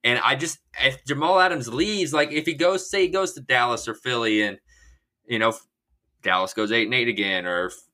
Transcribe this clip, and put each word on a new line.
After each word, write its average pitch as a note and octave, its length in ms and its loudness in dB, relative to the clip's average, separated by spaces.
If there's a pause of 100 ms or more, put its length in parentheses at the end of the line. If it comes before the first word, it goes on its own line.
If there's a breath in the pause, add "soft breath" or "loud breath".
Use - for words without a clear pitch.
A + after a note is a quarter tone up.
And A#2+ 160 2
I B2+ 160 2
just, D3+ 240 -8 (220)
if C3+ 240 0
Jamal D#3+ 340 2
Adams D#3+ 300 2
leaves, E3+ 440 -2
like, D3 180 2
if D3+ 140 -2
he D#3 80 -2
goes, F#3 360 0
say G3 140 2
he F3 40 2
goes F#3 260 -2
to C#3 80 -16
Dallas A#2+ 460 0
or A2+ 60 -6
Philly A2+ 480 0
and, G2+ 180 -2 (680 soft breath)
you A#2 120 -2
know, A2+ 100 4
if A2+ 100 -4 (640)
Dallas F#2 320 0
goes G#2+ 180 -2
eight A#2 140 2
and A2+ 80 -4
eight A#2+ 140 2
again, G2 380 -2
or F2+ 220 -2
if F2+ 80 -10 (180)